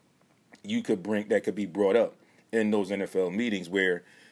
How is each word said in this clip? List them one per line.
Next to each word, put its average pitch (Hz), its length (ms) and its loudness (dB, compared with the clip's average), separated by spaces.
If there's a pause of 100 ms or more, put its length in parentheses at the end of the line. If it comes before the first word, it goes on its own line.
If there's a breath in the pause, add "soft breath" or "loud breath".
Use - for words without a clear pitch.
(640)
you 110 180 -4
could 98 220 -2
bring, 107 240 -2
that 104 160 2
could 104 120 -4
be 101 120 -4
brought 98 280 2
up 107 200 2 (360 soft breath)
in 110 200 2
those 101 200 0
N 98 120 -2
F 90 120 -6
L 92 140 2
meetings 98 400 -4
where 92 340 0 (280 soft breath)